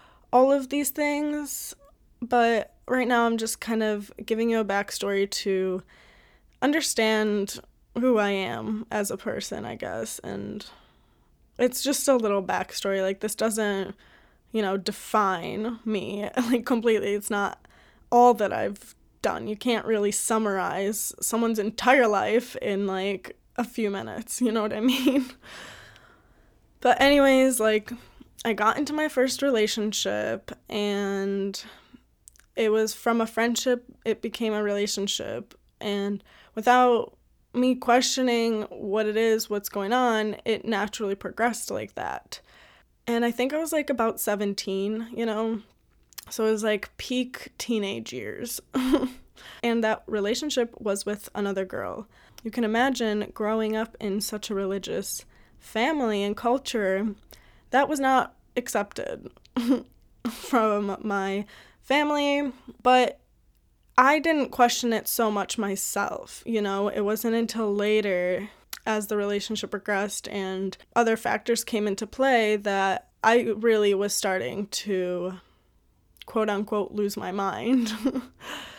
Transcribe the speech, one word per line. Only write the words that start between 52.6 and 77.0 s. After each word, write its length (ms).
imagine 720
growing 420
up 240
in 200
such 300
a 40
religious 720
family 640
and 140
culture, 800
that 180
was 120
not 340
accepted 720
<laughs> 280
from 720
my 440
family, 720
but 380
I 240
didn't 300
question 420
it 160
so 220
much 280
myself, 880
you 160
know? 260
It 120
wasn't 340
until 400
later, 720
as 220
the 80
relationship 560
progressed 560
and 480
other 220
factors 480
came 240
into 180
play, 500
that 520
I 160
really 380
was 200
starting 540
to, 720
quote 220
unquote, 440
lose 240